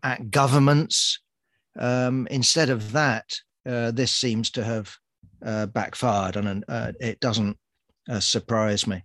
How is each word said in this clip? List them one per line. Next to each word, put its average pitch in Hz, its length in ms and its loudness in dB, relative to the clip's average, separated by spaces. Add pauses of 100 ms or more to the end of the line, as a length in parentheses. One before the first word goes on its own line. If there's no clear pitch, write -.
at 123 260 -4
governments. 143 920 4 (580)
Um, 127 500 0
instead 139 400 2
of 107 220 -2
that, 131 420 0 (320)
uh, 117 260 -2
this 120 200 0
seems 113 400 -2
to 113 140 -4
have, 110 280 -6 (520)
uh, 107 220 -4
backfired, 101 680 -2
and, 101 320 -2
uh, 117 320 -6
it 113 220 -6
doesn't, 107 360 0 (520)
uh, 113 100 -4
surprise 107 680 0
me. 92 200 -4